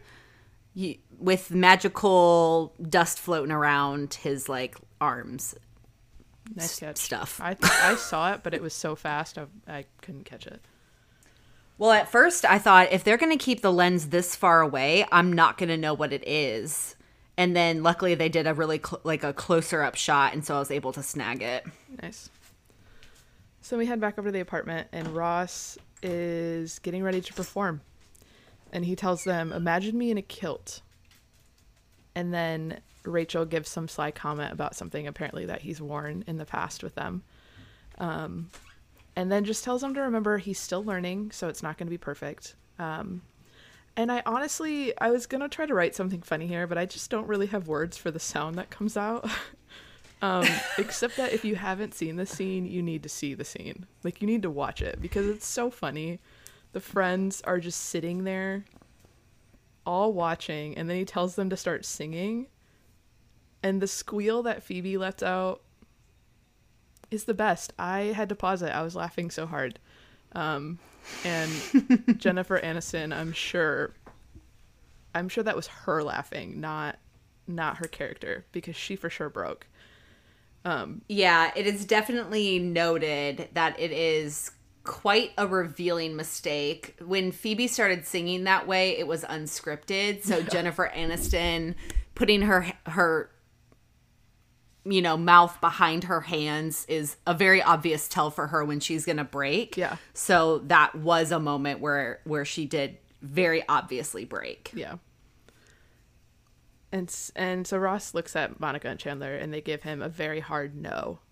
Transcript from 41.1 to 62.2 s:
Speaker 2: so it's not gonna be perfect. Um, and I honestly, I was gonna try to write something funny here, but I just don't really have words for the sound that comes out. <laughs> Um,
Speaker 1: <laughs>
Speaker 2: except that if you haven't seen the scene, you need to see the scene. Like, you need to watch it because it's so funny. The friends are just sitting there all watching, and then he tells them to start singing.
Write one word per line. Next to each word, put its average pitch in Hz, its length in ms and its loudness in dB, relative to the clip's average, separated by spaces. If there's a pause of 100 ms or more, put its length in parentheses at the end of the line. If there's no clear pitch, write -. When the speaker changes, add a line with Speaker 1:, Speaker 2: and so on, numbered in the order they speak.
Speaker 2:
so 175 160 -6
it's 151 140 -8
not 160 160 -8
gonna 170 120 -8
be 170 80 -6
perfect. - 560 -10 (240)
Um, 175 440 -8 (720)
and 233 140 0
I 247 140 -2
honestly, 285 720 -4
I 226 120 2
was 240 160 2
gonna 277 220 -4
try 311 180 -6
to 285 80 -2
write 175 200 2
something 185 280 -4
funny 160 240 -4
here, 175 200 -4
but 170 120 -4
I 180 80 0
just - 240 -12
don't 220 160 -4
really 202 220 0
have 190 200 -4
words 156 280 -2
for - 140 -6
the 156 100 -6
sound 160 360 -4
that 185 140 -8
comes 214 260 -4
out. 220 380 -4
<laughs> - 60 -6 (840)
Um, 185 220 2 (180)
Speaker 1:
<laughs> - 140 -6
Speaker 2:
except 233 400 -4
that 254 160 0
if 220 140 -2
you 208 100 0
haven't 196 380 -6
seen 160 220 -6
the 185 100 -4
scene, 190 400 -4
you 180 160 -4
need 165 220 -4
to 151 40 -12
see 143 240 -6
the 135 100 -8
scene. - 440 -14 (180)
Like, 175 160 -6
you 208 60 -2
need 220 160 0
to 175 80 -4
watch 139 320 -6
it - 180 -6
because 202 260 -2
it's 208 200 -4
so 247 240 -4
funny. 160 500 -6 (520)
The 185 80 -8
friends 190 640 0
are 180 120 0
just 175 280 -6
sitting 175 380 -4
there 190 420 -4 (1200)
all 196 260 2
watching, 165 640 -4
and 165 140 -4
then 180 80 -2
he 190 80 -2
tells 180 300 -2
them 196 120 -2
to 190 80 -4
start - 300 -4
singing. 196 600 -6 (1120)